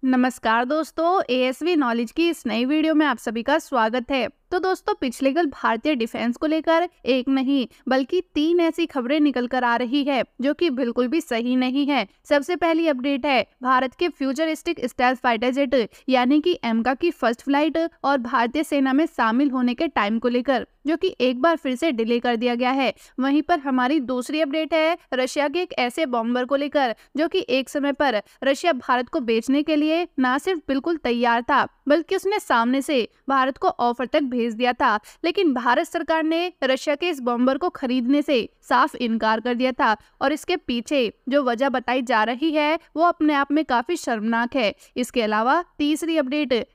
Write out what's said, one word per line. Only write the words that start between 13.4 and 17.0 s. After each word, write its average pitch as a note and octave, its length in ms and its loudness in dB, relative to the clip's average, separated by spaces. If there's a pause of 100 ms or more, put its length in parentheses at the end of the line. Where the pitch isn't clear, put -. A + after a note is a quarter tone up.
भारत B3+ 320 2
के F4 140 0
फ्यूचरिस्टिक D4+ 760 -4
स्टेल्थ B3+ 340 0
फाइटर A#3+ 320 0
जेट C#4 240 0 (340)
यानी B3+ 320 4
कि F4+ 240 0
एमका A#3 280 0
की E4+ 180 -2